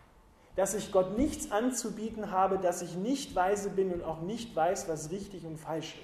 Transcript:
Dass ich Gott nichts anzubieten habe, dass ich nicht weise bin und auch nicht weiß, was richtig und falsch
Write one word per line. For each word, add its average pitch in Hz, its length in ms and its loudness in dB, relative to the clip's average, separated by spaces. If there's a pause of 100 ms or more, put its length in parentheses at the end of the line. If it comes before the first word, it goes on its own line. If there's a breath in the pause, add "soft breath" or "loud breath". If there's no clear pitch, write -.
(560 soft breath)
Dass 196 200 4
ich - 160 -4
Gott 190 260 4
nichts - 340 0
anzubieten 214 800 0
habe, 185 300 4
dass 180 240 2
ich 160 120 -8
nicht 233 380 -2
weise 190 380 2
bin 190 200 2
und 170 120 -4
auch 160 180 -4
nicht 202 340 -6
weiß, 175 320 2
was 156 220 -4
richtig 190 340 -8
und 160 140 -8
falsch 156 460 -6